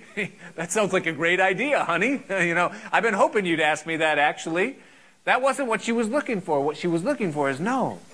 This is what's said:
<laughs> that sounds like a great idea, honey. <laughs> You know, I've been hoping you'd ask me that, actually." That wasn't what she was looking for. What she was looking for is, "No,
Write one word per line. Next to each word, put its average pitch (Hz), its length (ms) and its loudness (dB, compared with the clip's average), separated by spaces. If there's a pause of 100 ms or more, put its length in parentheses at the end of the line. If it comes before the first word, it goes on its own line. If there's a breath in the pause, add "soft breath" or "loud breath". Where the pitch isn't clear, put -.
(160)
<laughs> 180 400 -10
that 165 160 -8
sounds 208 220 0
like 185 120 0
a 165 60 0
great 170 280 0
idea, 196 440 2
honey. 196 420 0
<laughs> - 40 -12
You 175 260 0
know, 175 160 2 (200 loud breath)
I've 185 120 4
been 220 100 2
hoping 214 320 2
you'd 165 140 0
ask 151 260 0
me 165 120 -2
that, 156 200 2
actually." 170 600 0 (480 loud breath)
That 226 160 2
wasn't 269 260 0
what 220 140 0
she 233 100 -2
was 233 160 0
looking 254 340 -2
for. 147 200 0
What 147 160 -2
she 175 100 -4
was 170 160 0
looking 220 280 -2
for 143 180 0
is, 135 100 -2
"No, 190 400 -2 (140)